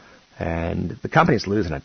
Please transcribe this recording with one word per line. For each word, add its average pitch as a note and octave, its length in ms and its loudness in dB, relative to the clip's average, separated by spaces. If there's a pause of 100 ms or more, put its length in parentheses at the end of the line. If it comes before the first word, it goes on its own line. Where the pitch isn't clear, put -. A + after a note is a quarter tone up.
(400)
And E2+ 640 -4
the - 80 -8
company's D#3 380 4
losing G2 260 0
a C#2+ 120 -6